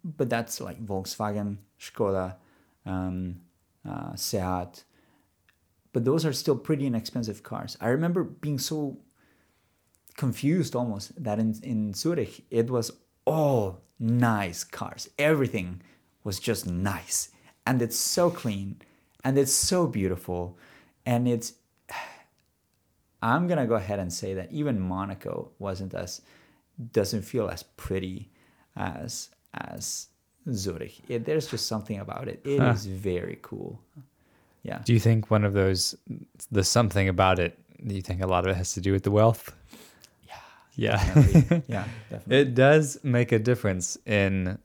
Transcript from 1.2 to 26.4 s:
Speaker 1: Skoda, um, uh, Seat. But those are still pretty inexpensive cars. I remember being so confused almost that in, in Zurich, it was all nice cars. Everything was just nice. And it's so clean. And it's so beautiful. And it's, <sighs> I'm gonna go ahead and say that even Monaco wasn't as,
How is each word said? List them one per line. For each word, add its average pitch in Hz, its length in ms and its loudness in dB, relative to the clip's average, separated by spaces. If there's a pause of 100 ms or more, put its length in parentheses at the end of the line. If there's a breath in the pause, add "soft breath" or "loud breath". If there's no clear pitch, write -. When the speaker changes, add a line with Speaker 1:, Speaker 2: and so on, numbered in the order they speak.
Speaker 1:
Skoda, 95 560 -2 (500 soft breath)
um, 92 560 -6 (460)
uh, - 280 -10
Seat. 92 680 -4 (1080)
But 123 100 0
those 147 220 2
are 143 80 0
still 135 240 0
pretty 139 280 -2
inexpensive 113 580 -4
cars. - 360 -10
I - 80 -2
remember 170 360 2
being 147 360 -4
so 147 380 -4 (1200)
confused 139 580 0
almost 113 360 -4 (120)
that 107 160 -2
in, 110 240 0
in 107 300 -4
Zurich, 156 580 -4
it 117 180 2
was 120 220 -2 (340)
all 135 560 2 (160)
nice 113 680 2
cars. - 520 -12
Everything 120 640 0 (420 soft breath)
was 98 160 -6
just 107 280 -4
nice. 90 640 -4 (360 soft breath)
And 127 160 2
it's 117 160 -2
so 175 320 2
clean. 101 480 -4 (460 soft breath)
And 135 140 2
it's 139 160 4
so 180 340 2
beautiful. 90 680 -2 (480 soft breath)
And 123 220 2
it's, 113 260 -2 (360)
<sighs> - 1300 -20
I'm 151 260 2
gonna 156 200 2
go 113 80 4
ahead 98 240 -2
and 90 140 -4
say 95 220 -6
that 90 160 -8
even 147 280 -2
Monaco 92 800 -6
wasn't 95 340 -6
as, 92 280 -8 (680 soft breath)